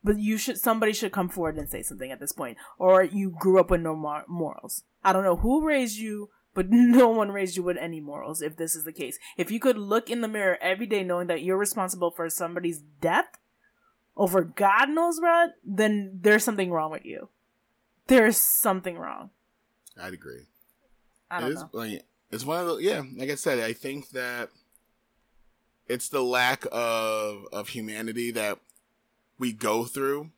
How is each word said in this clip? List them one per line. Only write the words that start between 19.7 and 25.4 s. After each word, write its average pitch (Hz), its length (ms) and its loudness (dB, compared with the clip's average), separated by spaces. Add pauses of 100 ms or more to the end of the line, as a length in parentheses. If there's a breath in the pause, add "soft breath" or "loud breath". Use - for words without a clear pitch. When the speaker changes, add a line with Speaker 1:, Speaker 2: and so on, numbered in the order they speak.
Speaker 2:
I'd 92 120 -12
agree. 69 300 -16 (880)
Speaker 1:
I 175 60 -6
Speaker 2:
It - 40 -4
Speaker 1:
don't 131 100 -2
Speaker 2:
is, 156 100 -6
Speaker 1:
know. 156 100 -16
Speaker 2:
like, 110 320 -8 (280)
it's 113 140 -10
one 165 140 -2
of 175 80 -4
the, 160 160 -2
yeah, 175 200 0 (120)
like 131 140 -8
I 143 60 -4
said, 135 240 -2
I 113 140 -2
think 139 380 -10
that 123 380 -8 (1400)